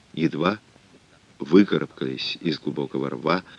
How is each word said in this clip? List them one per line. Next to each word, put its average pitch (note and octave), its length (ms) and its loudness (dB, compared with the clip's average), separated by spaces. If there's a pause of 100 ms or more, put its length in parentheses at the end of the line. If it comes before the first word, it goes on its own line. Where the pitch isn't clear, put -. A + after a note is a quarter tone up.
(140)
едва E2 460 -2 (800)
выкарабкались - 1000 2
из D#2+ 200 -4
глубокого C#2 500 -4
рва, D#2 340 -2 (160)